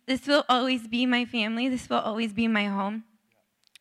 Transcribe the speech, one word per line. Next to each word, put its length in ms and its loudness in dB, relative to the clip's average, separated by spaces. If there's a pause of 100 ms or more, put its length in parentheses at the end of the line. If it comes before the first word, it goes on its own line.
this 220 -2
will 220 4
always 380 2
be 180 0
my 200 2
family. 420 -2
This 220 -4
will 80 2
always 340 -2
be 160 0
my 180 2
home. 400 -4 (760)